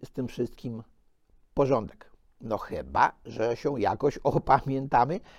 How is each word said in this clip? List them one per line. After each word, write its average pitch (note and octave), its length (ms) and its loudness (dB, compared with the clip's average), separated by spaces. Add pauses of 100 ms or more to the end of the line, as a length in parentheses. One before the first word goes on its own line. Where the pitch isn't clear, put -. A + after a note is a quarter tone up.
z - 60 -18
tym B2+ 180 -6
wszystkim A2+ 540 -8 (720)
porządek. B2+ 560 0 (300)
No A2 180 -4
chyba D2+ 540 0 (120)
że A#2 320 -2
się C#3 240 -2
jakoś A2 380 0
opamiętamy. C3+ 1040 2 (180)